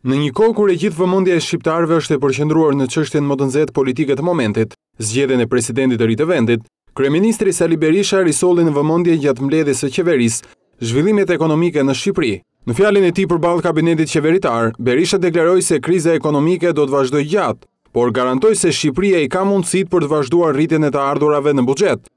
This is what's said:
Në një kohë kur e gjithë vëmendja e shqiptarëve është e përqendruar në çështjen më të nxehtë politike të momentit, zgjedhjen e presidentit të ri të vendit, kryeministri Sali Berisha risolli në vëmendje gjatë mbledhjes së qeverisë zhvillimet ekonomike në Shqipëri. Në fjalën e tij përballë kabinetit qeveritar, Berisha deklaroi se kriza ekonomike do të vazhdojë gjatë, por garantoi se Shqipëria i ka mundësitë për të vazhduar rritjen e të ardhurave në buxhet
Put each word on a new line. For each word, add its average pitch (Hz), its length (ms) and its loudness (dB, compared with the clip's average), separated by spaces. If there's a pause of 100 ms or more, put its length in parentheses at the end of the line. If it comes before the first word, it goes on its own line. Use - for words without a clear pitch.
Në 131 160 0
një 147 160 -4
kohë 226 160 2
kur 208 160 2
e 180 80 2
gjithë 156 220 -4
vëmendja 185 360 0
e 160 60 0
shqiptarëve 165 600 -2
është 151 140 -2
e 131 60 -2
përqendruar 147 560 0
në 135 160 0
çështjen 147 320 -2
më 143 120 -2
të 135 100 -2
nxehtë 143 260 -2
politike 135 420 -2
të 139 120 -6
momentit, 113 480 -2 (260)
zgjedhjen 127 400 0
e 113 80 0
presidentit 123 480 0
të 113 120 0
ri 110 100 0
të 156 100 0
vendit, 120 380 0 (260)
kryeministri 185 600 0
Sali 165 280 0
Berisha 190 400 2
risolli 175 460 2
në 151 80 0
vëmendje 160 480 2
gjatë 135 240 0
mbledhjes 143 340 0
së 143 140 -2
qeverisë 143 580 0 (320)
zhvillimet 175 480 0
ekonomike 156 480 0
në 135 160 0
Shqipëri. 151 380 -2 (320)
Në 117 100 -2
fjalën 202 300 4
e 170 80 2
tij 190 160 0
përballë 170 340 0
kabinetit 160 460 0
qeveritar, 143 680 0
Berisha 127 400 0
deklaroi 175 480 2
se 160 160 0
kriza 165 320 0
ekonomike 160 640 0
do 147 80 2
të 135 80 -4
vazhdojë 143 380 0
gjatë, 170 360 -2 (240)
por 120 220 0
garantoi 127 420 2
se 180 140 0
Shqipëria 170 540 0
i 135 100 -4
ka 190 140 -2
mundësitë 190 420 -2
për 170 160 0
të 143 80 -4
vazhduar 156 400 0
rritjen 156 320 0
e 135 80 0
të 143 100 0
ardhurave 143 540 0
në 127 80 2
buxhet 139 520 -2